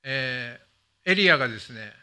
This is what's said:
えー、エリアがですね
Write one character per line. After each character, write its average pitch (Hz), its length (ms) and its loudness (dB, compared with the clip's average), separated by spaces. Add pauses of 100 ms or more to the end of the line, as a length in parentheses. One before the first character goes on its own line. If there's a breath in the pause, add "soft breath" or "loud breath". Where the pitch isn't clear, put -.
え 127 560 -8 (440)
ー、 185 60 0
エ 185 60 4
リ 190 160 4
ア 151 40 8
が 131 120 0
で 110 100 -8
す - 140 -16
ね 107 200 -14 (100)